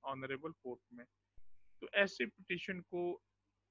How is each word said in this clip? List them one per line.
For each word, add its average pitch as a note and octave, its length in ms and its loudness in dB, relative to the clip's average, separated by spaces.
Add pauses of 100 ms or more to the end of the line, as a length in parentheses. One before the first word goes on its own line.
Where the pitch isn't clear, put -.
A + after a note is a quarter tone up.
honorable C3+ 460 -2
court B2 300 -6 (120)
में, A#2+ 140 -14 (720)
तो - 140 -8
ऐसी G3+ 320 6
petition F#3 540 -4
को F3 420 0 (480)